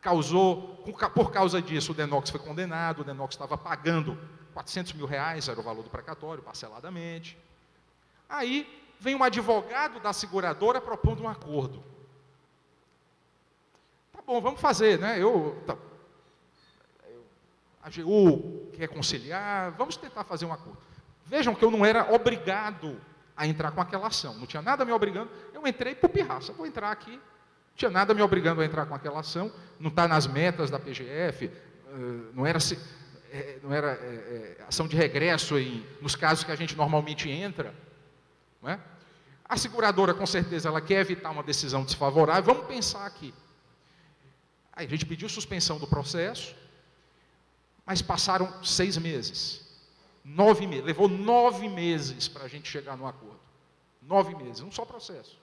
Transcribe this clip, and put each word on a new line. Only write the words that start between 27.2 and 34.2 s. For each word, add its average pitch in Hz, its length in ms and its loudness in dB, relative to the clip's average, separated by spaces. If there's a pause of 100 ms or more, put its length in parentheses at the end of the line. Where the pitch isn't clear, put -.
tinha 240 140 2
nada 196 240 4
me 208 80 4
obrigando 170 380 4
a 160 60 4
entrar 156 200 -2
com 151 80 -8
aquela 147 280 -6
ação, 175 300 -6 (280)
não 160 100 -2
tá 170 180 4
nas 156 200 6
metas 160 420 2
da 143 80 -4
P 135 160 -8
G 123 140 -8
F, 143 380 -4
eh, - 60 -6 (840)
não 127 120 0
era 165 140 2
se, - 180 0 (540)
eh, 139 320 -12
não 139 100 -4
era, 147 200 0
eh, 113 640 -12